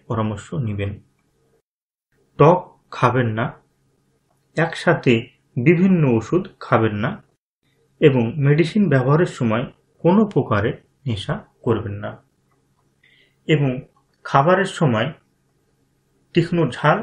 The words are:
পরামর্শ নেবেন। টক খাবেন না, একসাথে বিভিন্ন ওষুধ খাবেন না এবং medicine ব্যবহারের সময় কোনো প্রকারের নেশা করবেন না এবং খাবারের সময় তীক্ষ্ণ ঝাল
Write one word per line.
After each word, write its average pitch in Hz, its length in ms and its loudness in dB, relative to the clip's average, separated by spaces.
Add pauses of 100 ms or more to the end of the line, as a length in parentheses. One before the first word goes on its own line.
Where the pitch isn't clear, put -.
পরামর্শ 107 460 -6
নেবেন। 104 380 -6 (1500)
টক 165 200 6 (320)
খাবেন 120 360 0
না, 110 180 -4 (1120)
একসাথে 160 560 0 (440)
বিভিন্ন 170 440 4 (160)
ওষুধ 165 260 -2 (160)
খাবেন 110 360 0
না 131 280 -6 (760)
এবং 127 240 4 (120)
medicine 160 540 2
ব্যবহারের 139 480 2
সময় 117 280 -2 (380)
কোনো 185 220 4
প্রকারের 117 480 0 (320)
নেশা 117 300 -6 (260)
করবেন 104 320 -4
না 107 180 -12 (1400)
এবং 143 240 0 (520)
খাবারের 180 420 2
সময় 131 420 -2 (1300)
তীক্ষ্ণ 165 360 -2
ঝাল 151 340 0